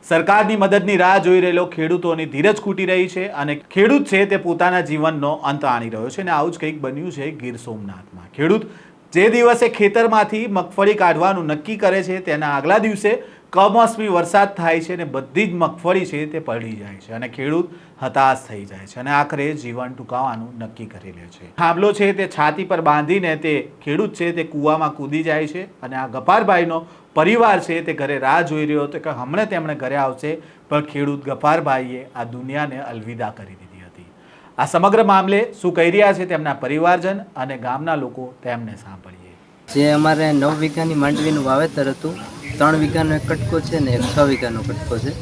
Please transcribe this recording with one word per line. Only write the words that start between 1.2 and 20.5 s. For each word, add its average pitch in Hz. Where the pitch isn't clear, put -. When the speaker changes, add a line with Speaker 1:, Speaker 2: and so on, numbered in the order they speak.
Speaker 1:
રહેલો 180
ખેડૂતોની 165
ધીરજ 151
ખૂટી 196
રહી 185
છે 185
અને 147
ખેડૂત 226
છે 196
તે 196
પોતાના 180
જીવનનો 151
અંત 143
આણી 117
રહ્યો 110
છે 196
અને 180
આવું 156
જ 170
કંઈક 151
બન્યું 143
છે 143
ગીર 123
સોમનાથમાં. 98
ખેડૂત 185
જે 190
દિવસે 233
ખેતરમાંથી 220
મગફળી 196
કાઢવાનું 180
નક્કી 151
કરે 190
છે, 185
તેના 156
આગલા 143
દિવસે 214
કમોસમી 214
વરસાદ 196
થાય 170
છે 170
અને 170
બધી 135
જ 170
મગફળી 175
છે 151
તે 151
પલળી 117
જાય 101
છે 107
અને 120
ખેડૂત 147
હતાશ 131
થઈ 101
જાય 95
છે -
અને 135
આખરે 143
જીવન 123
ટૂંકાવવાનું 123